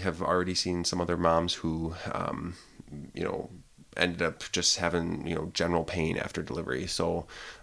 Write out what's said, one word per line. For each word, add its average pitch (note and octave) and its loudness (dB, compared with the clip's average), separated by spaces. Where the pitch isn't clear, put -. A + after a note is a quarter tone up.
have F2 -2
already F2+ 2
seen F2 0
some F2 0
other F2 2
moms E2+ 6
who, E2 -2
um, - -4
you - -4
know, - -4
ended F2 2
up D#2+ 0
just - 2
having, E2+ 0
you E2+ 0
know, D#2+ -2
general E2+ 2
pain D#2+ 0
after - -2
delivery. D#2+ -2
So, E2+ 0